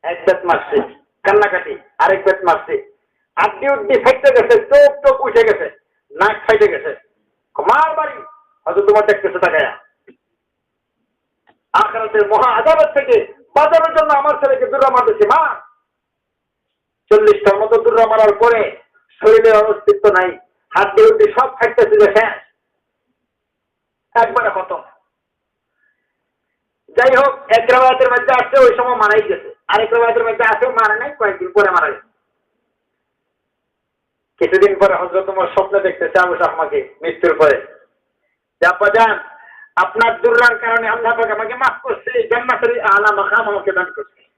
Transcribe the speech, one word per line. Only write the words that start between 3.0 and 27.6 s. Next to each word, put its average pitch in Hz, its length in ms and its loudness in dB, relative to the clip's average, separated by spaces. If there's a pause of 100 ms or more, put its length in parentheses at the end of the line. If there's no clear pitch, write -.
আড্ডি 208 380 -4
উড্ডি 226 260 -2
ফাইটে 480 420 2
গেছে, - 220 2
চোখ 285 320 4
টোক 262 300 0
উঠে - 180 2
গেছে, - 340 -2 (340)
নাক 202 260 -2
ফাইটে 208 340 2
গেছে, 147 240 -10 (640)
"মার 311 360 0
বাড়ি।" 302 260 -8 (440)
হযরত 196 260 0
ওমর 208 140 2
দেখতেছে 202 340 -2
তাকায়া, 160 400 -2 (1900)
"আখিরাতের 214 540 -2
মহা 214 240 2
আযাবের 311 420 2
থেকে 254 400 0 (220)
বাঁচানোর 320 420 2
জন্য 302 160 0
আমার 294 180 0
ছেলেকে 277 340 0
দুর্রা 262 260 0
মারতেছি, 220 360 0
মার।" 311 280 0 (1600)
চল্লিশটার 202 480 4
মতো 220 220 0
দুর্রা 226 260 2
মারার 214 280 2
পরে 226 420 0 (420)
শরীরের 220 460 4
অস্তিত্ব 208 440 0
নাই, 185 280 -2 (320)
হাড্ডি - 320 0
উড্ডি 427 300 4
সব 262 160 0
ফাইটতেছে - 420 0
যে 208 160 4
শেষ, 214 280 0 (1800)
একবারে 233 340 0
খতম। - 320 -8 (2000)
যাই 254 280 2
হোক, 269 220 0 (200)
এক 240 120 0